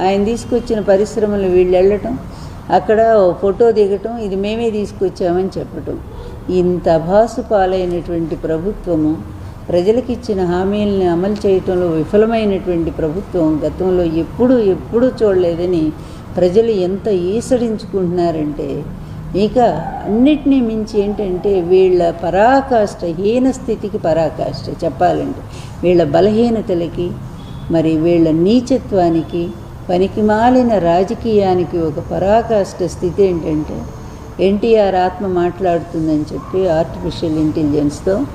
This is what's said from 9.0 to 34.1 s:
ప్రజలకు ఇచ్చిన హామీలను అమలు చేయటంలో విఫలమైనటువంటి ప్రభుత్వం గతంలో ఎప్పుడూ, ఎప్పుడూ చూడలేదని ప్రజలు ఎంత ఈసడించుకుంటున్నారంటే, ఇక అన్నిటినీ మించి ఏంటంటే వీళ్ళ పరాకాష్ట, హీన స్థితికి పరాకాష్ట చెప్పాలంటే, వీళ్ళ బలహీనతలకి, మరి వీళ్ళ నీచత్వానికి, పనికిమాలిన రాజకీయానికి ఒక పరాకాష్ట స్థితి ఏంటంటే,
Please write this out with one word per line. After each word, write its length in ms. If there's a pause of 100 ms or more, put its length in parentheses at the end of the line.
ప్రజలకు 420
ఇచ్చిన 340
హామీలను 680
అమలు 360
చేయటంలో 400
విఫలమైనటువంటి 1040
ప్రభుత్వం 760
గతంలో 360
ఎప్పుడూ, 540
ఎప్పుడూ 500 (160)
చూడలేదని 680 (460)
ప్రజలు 340
ఎంత 360
ఈసడించుకుంటున్నారంటే, 1800 (520)
ఇక 240 (460)
అన్నిటినీ 560
మించి 400
ఏంటంటే 600
వీళ్ళ 500
పరాకాష్ట, 960
హీన 460
స్థితికి 460
పరాకాష్ట 880
చెప్పాలంటే, 560 (420)
వీళ్ళ 200
బలహీనతలకి, 1080 (600)
మరి 260
వీళ్ళ 340
నీచత్వానికి, 1160 (400)
పనికిమాలిన 880
రాజకీయానికి 1000
ఒక 220 (120)
పరాకాష్ట 720
స్థితి 400
ఏంటంటే, 580 (580)